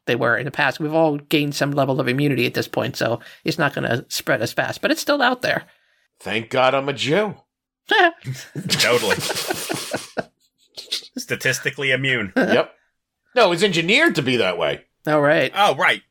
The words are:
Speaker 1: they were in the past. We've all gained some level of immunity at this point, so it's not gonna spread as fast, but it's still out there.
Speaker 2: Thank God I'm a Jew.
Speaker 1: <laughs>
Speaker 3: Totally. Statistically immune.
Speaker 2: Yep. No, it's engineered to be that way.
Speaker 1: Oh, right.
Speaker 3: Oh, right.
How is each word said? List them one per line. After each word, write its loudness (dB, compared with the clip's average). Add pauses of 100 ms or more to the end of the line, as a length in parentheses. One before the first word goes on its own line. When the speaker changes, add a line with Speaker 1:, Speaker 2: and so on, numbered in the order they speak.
Speaker 1:
they 2
were 2
in -2
the -6
past. -2
We've -4
all 2
gained -2
some 0
level 0
of -2
immunity 2
at -4
this -2
point, -4
so -2 (240)
it's -2
not 0
gonna -2
spread -4
as -2
fast, -4
but 0
it's -2
still 0
out 0
there. -2 (540)
Speaker 2:
Thank -4
God 4
I'm -2
a 0
Jew. -2 (520)
Speaker 1:
<laughs> -2
Speaker 3:
Totally. 2 (2000)
Statistically -4
immune. -2
Speaker 2:
Yep. 2 (640)
No, 6
it's -2
engineered 4
to 2
be 0
that 0
way. -2 (220)
Speaker 1:
Oh, 2
right. 2
Speaker 3:
Oh, 4
right. 2